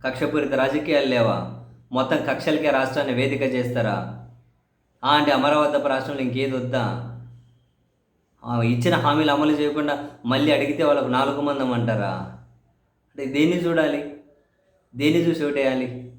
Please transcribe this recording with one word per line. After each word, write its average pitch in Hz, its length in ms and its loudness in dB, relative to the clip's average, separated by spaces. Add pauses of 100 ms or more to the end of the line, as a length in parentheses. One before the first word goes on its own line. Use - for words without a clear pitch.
కక్షపూరిత 139 480 -2
రాజకీయాలు 139 520 2
లేవా? 110 480 0 (380)
మొత్తం 131 260 0 (100)
కక్షలకే 151 420 0
రాష్ట్రాన్ని 135 440 0
వేదిక 135 280 0
చేస్తారా? 120 840 -2 (800)
ఆ, 139 100 4
అంటే 147 160 4
అమరావతి 143 480 4
తప్ప 139 100 0
రాష్ట్రంలో 135 340 -2
ఇంకేది 131 340 -2
వద్దా? 120 600 -4 (1300)
ఆ, 120 180 0
ఇచ్చిన 120 320 2
హామీలు 151 360 2
అమలు 151 220 2
చేయకుండా 147 560 -2 (180)
మళ్ళీ 143 260 2
అడిగితే 143 320 0
వాళ్ళకు 143 220 2
నాలుగు 139 340 0
మందం 139 320 -2
అంటారా? 104 640 -2 (720)
అంటే 135 240 -8
దేన్ని 160 240 4
చూడాలి, 165 600 0 (800)
దేన్ని 156 320 2
చూసి 156 180 0
ఓటేయాలి? 131 580 -2 (140)